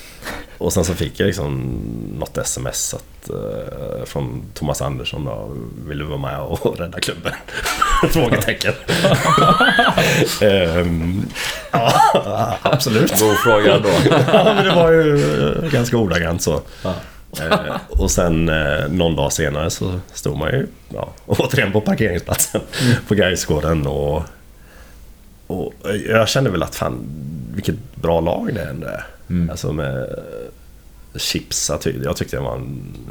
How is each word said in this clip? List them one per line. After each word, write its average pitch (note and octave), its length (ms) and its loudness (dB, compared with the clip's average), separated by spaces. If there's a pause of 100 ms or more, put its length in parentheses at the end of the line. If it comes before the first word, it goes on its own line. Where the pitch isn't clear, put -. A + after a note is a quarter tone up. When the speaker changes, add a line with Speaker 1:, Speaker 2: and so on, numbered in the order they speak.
(580)
Speaker 1:
Och F2 140 -2
sen F2+ 120 2
så F2 100 0
fick E2 260 -4
jag F#2+ 60 4
liksom C#2 520 -2 (400)
något - 200 -6
S - 220 -4
M B2+ 60 -6
S - 280 -6
att, - 360 -14
eh, - 760 -8
från B1+ 380 -6 (120)
Thomas D2 280 -4
Andersson C#2 420 -6
då, G#1+ 260 -8 (380)
"Vill C#2+ 100 -8
du D2 60 -6
vara C#2+ 140 -6
med C#2 220 -6
och - 380 -2
<laughs> - 20 -
rädda F2 200 -8
klubben?" - 320 -4 (380)
<laughs> C6+ 400 2
Frågetecken. - 680 2
<laughs> - 1600 4
Ehm, F2 800 2 (500)
ja, G#2 880 2
absolut. A2 580 2
Speaker 2:
God G#2+ 160 6
fråga G#2 420 6
då. G2+ 100 2 (220)
Speaker 1:
<laughs> - 0 - (220)
Ja, G#3+ 220 6
men G3 100 2
det F#3+ 100 4
var E3 180 6
ju, D#3 240 6 (480)
eh, D#3+ 60 -4
ganska A#2+ 260 2
ordagrant E2+ 460 0
så. D2+ 180 0 (220)
Speaker 2:
Ja. F#2 120 -4 (460)
Speaker 1:
Eh, D#2 360 -2 (120)
och F#2+ 220 0
sen, E2 380 2
eh, D2+ 420 0
någon E2+ 260 2
dag C#2+ 160 0
senare D#2 380 -2
så F#2 300 -4 (120)
stod - 260 -6
man D2 120 -2
ju, C3+ 160 0 (220)
ja, - 200 -8 (100)
<laughs> - 80 -20
återigen A2+ 460 0
på G#2 80 4
parkeringsplatsen - 800 0 (220)
Speaker 3:
Mm. A#2+ 140 4 (120)
Speaker 1:
på G#2+ 60 2
Gaisgården E2 720 2
och, C#2+ 360 0 (1200)
och - 260 -6 (360)
jag A2 200 4
kände C3+ 220 2
väl F2 120 0
att C#2 120 -4
fan, B1+ 240 -2 (560)
vilket - 200 -2 (200)
bra E2+ 260 2
lag E2+ 340 0
det F2+ 80 -4
ändå D2+ 240 -8
är. - 180 -10 (260)
Speaker 2:
Mm. E2+ 200 0
Speaker 1:
Alltså - 220 -4
med C2+ 360 -4 (1080)
Chipsa, - 640 -4
ty-, C2 260 -2
jag E2 120 -2
tyckte - 200 -4
han C2+ 80 -4
var A#1 120 -4
en, B1+ 380 -10 (160)